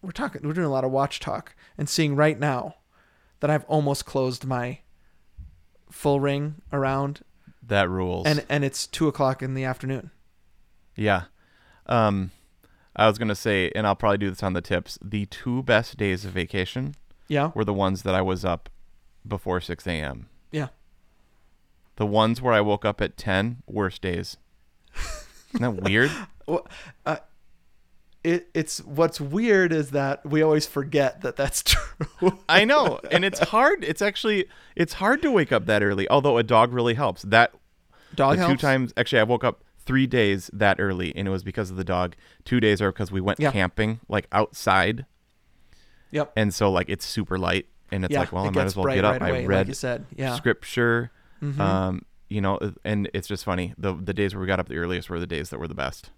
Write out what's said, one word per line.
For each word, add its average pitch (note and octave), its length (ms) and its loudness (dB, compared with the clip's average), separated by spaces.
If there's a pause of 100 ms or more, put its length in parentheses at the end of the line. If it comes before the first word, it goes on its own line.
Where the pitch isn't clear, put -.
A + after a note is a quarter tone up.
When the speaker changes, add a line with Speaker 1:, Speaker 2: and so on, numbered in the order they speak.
Speaker 1:
We're F#3 100 -10
talking, A3+ 320 -6
we're D3 80 -4
doing E3+ 160 0
a - 20 0
lot C3 140 0
of C3 80 0
watch C#3 300 0
talk - 340 -8 (220)
and D3+ 100 -4
seeing D3 300 0
right D3+ 200 4
now C3+ 380 -2 (640)
that D3 100 0
I've D3+ 140 0
almost C#3+ 420 0
closed B2+ 380 -4
my B2+ 360 -6 (1080)
full C#3+ 300 0
ring C#3+ 360 -2 (180)
around. C#3 480 -2 (440)
Speaker 2:
That G2+ 240 2
rules. F2+ 380 -2
Speaker 1:
And, D3 220 0
and C#3+ 160 0
it's - 220 -6
two - 200 -2
o'clock C3 340 0
in C3 120 -6
the C3 100 -6
afternoon. C3 480 -6 (840)
Speaker 2:
Yeah. G2 260 2 (600)
Um, G2+ 460 2 (640)
I A2 120 6
was G#2+ 100 4
gonna A2 180 -2
say, F#2+ 380 0
and G#2+ 140 0
I'll G2 80 2
probably G2+ 220 2
do G2+ 120 -2
this F#2 140 -8
on F#2+ 100 0
the F2+ 80 -2
tips, - 400 -6
the G#2 260 -6
two B2+ 360 -6
best A#2 340 2
days G2 280 -2
of F#2+ 80 -10
vacation G2 640 -4 (340)
Speaker 1:
Yeah. D3 260 0
Speaker 2:
were G#2+ 100 0
the G2+ 80 -2
ones G2 300 0
that F#2+ 100 0
I F#2+ 80 2
was F#2 220 -2
up F2+ 240 -4 (580)
before F#2 360 -2
six - 260 -10
A F2+ 40 -4
M. C#2 360 -8 (240)
Speaker 1:
Yeah. D3+ 160 -6 (1300)
Speaker 2:
The G#2+ 100 -2
ones A2 360 2
where B2 120 2
I G#2+ 80 6
woke G#2 240 0
up G#2 160 0
at - 160 -4
ten, G2+ 500 -2
worst G2 340 -4
days. F2+ 360 -6 (1160)
Isn't - 80 -2 (140)
that F#2 80 -8
weird? A2 320 4
Speaker 1:
<laughs> D3+ 60 -10 (240)
Well, D#3+ 220 -4 (380)
uh, D3+ 100 -2 (1040)
it, E3+ 320 0
it's, D#3+ 300 -4
what's D#3+ 380 0
weird F#3 500 2
is D3 200 -2
that C#3 340 -2
we D#3 160 2
always D#3 240 4
forget C#3 560 -2
that A#2+ 160 -4
that's C#3 260 -2
<laughs> - 0 -
true. - 760 0 (120)
Speaker 2:
I F#3 160 8
know, B3+ 340 4 (100)
and F3 140 4
it's F#3+ 160 -2
hard. C4+ 460 2
It's D#3 160 -2
actually, G3+ 460 0 (280)
it's E3 200 0
hard B3 260 2
to D4+ 100 2
wake E3 220 4
up A2+ 140 2
that G#2 160 4
early, G2 260 2
although C3+ 280 4
a A#2+ 60 4
dog A#2 300 6
really A#2+ 220 2
helps. A#2+ 260 -2
That A2 320 6 (600)
Speaker 1:
Dog C3+ 260 4
Speaker 2:
the F#3 40 2
two E3+ 40 4
Speaker 1:
helps? C3+ 140 2
Speaker 2:
times, C3+ 360 2
actually, A#2+ 240 4
I've G#2+ 80 2
woke B2 160 2
up - 180 -2 (220)
three C3 200 4
days G#2 460 2
that G2+ 300 2
early, F2+ 340 -2
and G2 140 -4
it - 20 0
was F#2+ 140 -4
because G2 260 -6
of F#2 60 -8
the F#2 80 -4
dog. F2+ 280 -2 (300)
Two B2 160 2
days G#2 220 4
are G2 100 2
'cause F#2+ 180 -6
we F#2+ 120 -4
went F#2+ 180 0
Speaker 1:
Yeah. D3 140 2
Speaker 2:
camping, G#2+ 560 0
like, G2+ 240 -2
outside. G#2 720 0 (1040)
Speaker 1:
Yep. D3 240 -4
Speaker 2:
And G#2 180 2
so, G#2 160 4
like, F#2 200 0
it's - 160 -6
super F#2 320 -4
light, F2+ 300 0 (220)
and F#2 140 -2
it's F2 80 -2
Speaker 1:
Yeah, C#3+ 80 0
Speaker 2:
like, F2+ 140 -2
well, F#2 100 -2
Speaker 1:
it G#2 40 0
Speaker 2:
I - 20 0
might F#2 140 0
Speaker 1:
gets F#2+ 100 -2
Speaker 2:
as - 20 -6
well G2 80 -2
Speaker 1:
bright - 120 0
Speaker 2:
get F#2+ 100 4
up. G#2 80 6
Speaker 1:
right B2+ 80 -2
Speaker 2:
I F2 80 -2
Speaker 1:
away, B2 140 0
like - 40 -4
Speaker 2:
read F#2+ 220 2
Speaker 1:
you - 60 -8
said. B2 380 -6
Yeah. C3 220 -4
Speaker 2:
scripture, A#2 760 0 (320)
Speaker 1:
Mm-hmm. C#3+ 200 -4
Speaker 2:
um, F#2+ 400 0 (260)
you G#2 140 -4
know, G2 180 0 (240)
and G#2 300 -2
it's G2+ 160 -6
just G2+ 160 -8
funny. F2+ 320 -2
The, F#2+ 160 -4
the F#2+ 200 -6
days G2 220 -2
where F#2+ 60 -6
we F2+ 60 -4
got F#2+ 120 0
up F2+ 80 -4
the B1+ 100 -8
earliest F2 320 -4
were E2+ 120 -6
the F2 60 -8
days D#2 240 -6
that A#1 80 -10
were D#2 100 -8
the C#2 60 -12
best. C2 420 -8